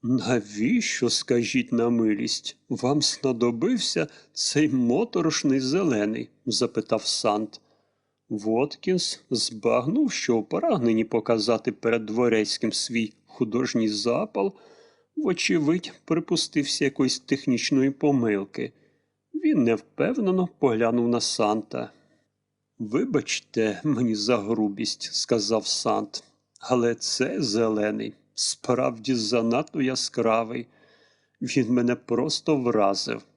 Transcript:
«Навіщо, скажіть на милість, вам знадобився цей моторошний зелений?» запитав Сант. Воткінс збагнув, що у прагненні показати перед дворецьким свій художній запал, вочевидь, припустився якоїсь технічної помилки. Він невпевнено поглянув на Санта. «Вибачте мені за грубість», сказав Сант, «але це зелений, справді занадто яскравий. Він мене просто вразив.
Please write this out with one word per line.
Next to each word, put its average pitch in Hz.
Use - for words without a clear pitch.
«Навіщо, 117
скажіть 120
на 117
милість, 113
вам 131
знадобився 135
цей -
моторошний 139
зелений?» 123
запитав 113
Сант. 107
Воткінс 120
збагнув, 120
що -
у 107
прагненні 123
показати 113
перед 113
дворецьким 110
свій 117
художній 120
запал, 120
вочевидь, 180
припустився 160
якоїсь 135
технічної 135
помилки. 117
Він 302
невпевнено 185
поглянув 117
на 117
Санта. 104
«Вибачте 113
мені 123
за 107
грубість», 107
сказав 107
Сант, -
«але 120
це -
зелений, 110
справді 123
занадто 117
яскравий. 117
Він 123
мене 120
просто 151
вразив. 110